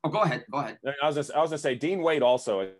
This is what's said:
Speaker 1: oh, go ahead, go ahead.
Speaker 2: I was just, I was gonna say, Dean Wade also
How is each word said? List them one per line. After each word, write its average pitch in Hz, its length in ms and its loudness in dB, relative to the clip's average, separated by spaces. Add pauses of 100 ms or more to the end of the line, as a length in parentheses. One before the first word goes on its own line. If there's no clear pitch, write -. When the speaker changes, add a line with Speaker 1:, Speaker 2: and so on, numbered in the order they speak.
Speaker 1:
oh, 156 60 -2
go 214 120 0
ahead, 156 300 0
go 135 60 -4
ahead. 113 220 -6 (220)
Speaker 2:
I 147 40 2
was 151 100 2
just, 147 160 -4
I 147 100 2
was 160 100 2
gonna 156 80 -6
say, 143 160 0
Dean 170 260 -2
Wade 160 220 2
also 107 560 2